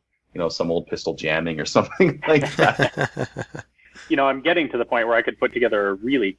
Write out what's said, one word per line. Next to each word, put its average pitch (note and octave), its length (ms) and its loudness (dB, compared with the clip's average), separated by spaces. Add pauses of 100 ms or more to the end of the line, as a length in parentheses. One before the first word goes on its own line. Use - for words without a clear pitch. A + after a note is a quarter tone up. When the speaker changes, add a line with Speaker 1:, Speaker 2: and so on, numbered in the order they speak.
(340)
Speaker 1:
you - 60 -10
know, E2+ 100 -2
some E2+ 200 -4
old E2+ 180 -2
pistol - 260 -6
jamming D#2 480 -4
or C#2 40 -4
<laughs> - 120 0
something - 500 2
like D3+ 300 2
that. - 720 0 (260)
Speaker 2:
<laughs> - 100 -14 (440)
Speaker 3:
You D#3 80 2
know, C#3 100 2
I'm C3+ 140 0
getting D#3+ 300 0
to B2+ 60 -4
the A#2+ 60 0
point A#2 240 0
where A#2 80 2
I A#2 60 4
could - 180 -4
put B2+ 140 0
together G#2+ 340 2
a G2 60 0
really A2 460 -2